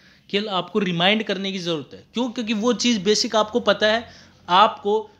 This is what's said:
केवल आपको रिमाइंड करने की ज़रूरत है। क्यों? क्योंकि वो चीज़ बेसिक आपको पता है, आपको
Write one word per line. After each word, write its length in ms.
केवल 180
आपको 300
रिमाइंड 440
करने 300
की 60
ज़रूरत 360
है। 100
क्यों? 160
क्योंकि 240
वो 180
चीज़ 280
बेसिक 360
आपको 240
पता 320
है, 160
आपको 720